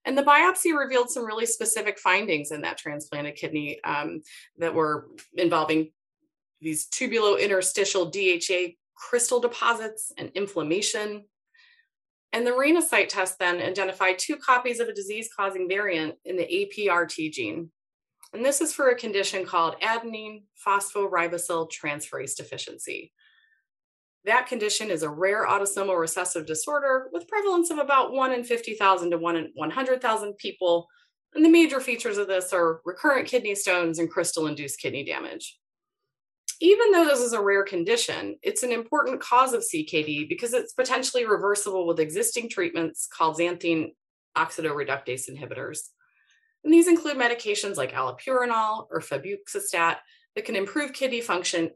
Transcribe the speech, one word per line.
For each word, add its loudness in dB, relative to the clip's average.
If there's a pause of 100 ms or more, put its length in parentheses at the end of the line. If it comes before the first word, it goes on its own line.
And -2
the 4
biopsy 4
revealed 2
some -6
really -4
specific -2
findings 0
in -8
that -6
transplanted -10
kidney, -8
um, -6 (380)
that -2
were 0 (280)
involving 2 (720)
these -6
tubulointerstitial 2
D 0
H 0
A -2 (180)
crystal 0
deposits -2
and -12
inflammation. -4 (1080)
And 0
the 2
Renasight 4
test -2
then 2
identified 0
two -4
copies 2
of -4
a -6
disease-causing -4
variant -2 (100)
in -4
the -2
A 0
P -2
R 2
T -6
gene. -8 (600)
And -6
this 2
is -2
for 2
a 6
condition -2
called 0
adenine -6 (240)
phosphoribosyl 0
transferase -8
deficiency. -12 (1120)
That 4
condition -2
is -2
a -2
rare 0
autosomal 0
recessive -2
disorder 0
with -6
prevalence 2
of -4
about 4
one 0
in -2
fifty -4
thousand 4
to 2
one -2
in -6
one -4
hundred -2
thousand -2
people. 0 (460)
And 6
the 10
major 8
features -4
of 0
this -2
are 2
recurrent 2
kidney 0
stones 0
and 0
crystal-induced -4
kidney -6
damage. -10 (1040)
Even 8
though 8
this 4
is 0
a 0
rare 4
condition, -2
it's -2
an -2
important -2
cause 4
of 0
C -4
K -2
D -4
because -6
it's -2
potentially 0
reversible 0
with 2
existing -2
treatments -4
called -2
xanthine 0 (440)
oxidoreductase -4
inhibitors. -10 (840)
And 8
these 10
include 4
medications 0
like -2
allopurinol 0
or -2
febuxostat -2 (360)
that -6
can -4
improve -4
kidney -2
function -2